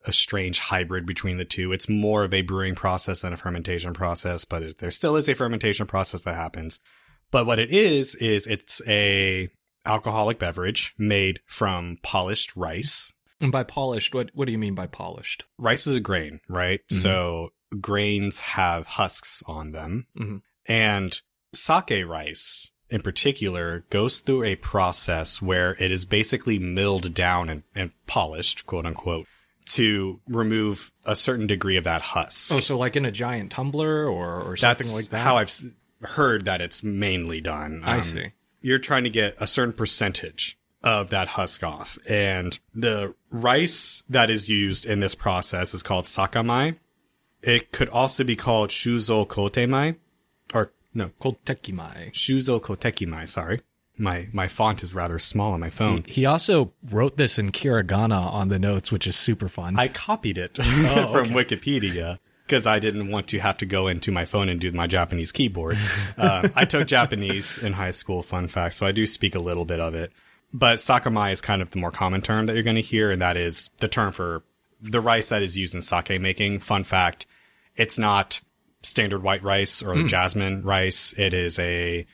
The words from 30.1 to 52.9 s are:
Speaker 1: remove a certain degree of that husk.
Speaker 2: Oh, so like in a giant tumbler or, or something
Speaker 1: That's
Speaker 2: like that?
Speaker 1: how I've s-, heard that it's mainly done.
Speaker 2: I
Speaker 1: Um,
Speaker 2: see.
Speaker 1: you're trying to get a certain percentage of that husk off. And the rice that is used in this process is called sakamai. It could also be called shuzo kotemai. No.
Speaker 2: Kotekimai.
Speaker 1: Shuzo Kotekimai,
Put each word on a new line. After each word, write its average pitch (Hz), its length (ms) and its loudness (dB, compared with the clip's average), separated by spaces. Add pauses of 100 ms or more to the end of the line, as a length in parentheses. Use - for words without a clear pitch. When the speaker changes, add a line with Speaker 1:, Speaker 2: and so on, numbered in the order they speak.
Speaker 1:
remove 110 640 0 (140)
a 107 100 0
certain 117 320 2
degree 95 300 2
of 85 80 0
that 82 160 0
husk. - 520 0
Speaker 2:
Oh, 139 60 2
so 131 180 0
like 123 180 0
in 143 100 0
a 120 60 -2
giant 113 400 -6
tumbler 151 560 -2
or, 87 340 -4
or 90 160 -6
something 123 280 4
Speaker 1:
That's 113 100 0
Speaker 2:
like 110 140 -4
that? 110 100 -4
Speaker 1:
how 123 180 4
I've 107 100 2
s-, - 180 -6 (380)
heard 113 420 0
that 92 160 -2
it's - 220 -6
mainly 92 580 -2
done. 78 420 -6
Speaker 2:
I - 120 0
Speaker 1:
Um, 117 60 0
Speaker 2:
see. 85 300 -4 (300)
Speaker 1:
you're 127 180 2
trying 131 260 0
to 120 40 -2
get 107 300 2
a 104 80 -4
certain 123 260 2
percentage - 840 -2 (260)
of 104 280 0
that 95 160 0
husk - 360 -4
off. - 360 -8 (100)
And 95 480 0 (160)
the 107 400 -2 (160)
rice 127 800 2
that 120 220 6
is 104 180 -2
used 101 380 0
in 104 120 0
this 98 140 0
process 90 640 -2
is 90 80 -6
called 90 220 -2
sakamai. 117 720 0 (640)
It 120 280 4
could - 180 0
also 131 340 2
be 123 120 0
called 110 360 2
shuzo 113 560 2
kotemai. 127 720 2 (960)
No. 98 180 -4 (100)
Speaker 2:
Kotekimai. 92 920 -6
Speaker 1:
Shuzo 131 480 2
Kotekimai, 87 680 -4